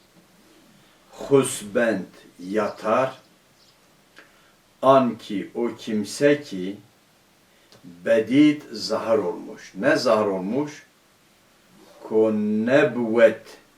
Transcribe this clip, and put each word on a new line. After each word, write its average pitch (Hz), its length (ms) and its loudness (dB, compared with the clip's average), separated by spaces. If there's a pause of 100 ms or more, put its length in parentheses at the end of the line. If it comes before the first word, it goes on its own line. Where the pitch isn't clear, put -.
(1120)
husbend 113 960 -2 (340)
yatar. 107 760 -4 (1600)
An 127 360 4
ki - 380 -8
o 117 200 -4
kimse 143 680 -2
ki 95 360 -10 (1040)
bedid 113 800 2 (100)
zahar 107 460 -2
olmuş. - 580 -8
Ne 131 200 0
zahar 110 300 2
olmuş? 104 600 -6 (1160)
Ko 110 300 2
nebüvvet. 113 1200 2 (200)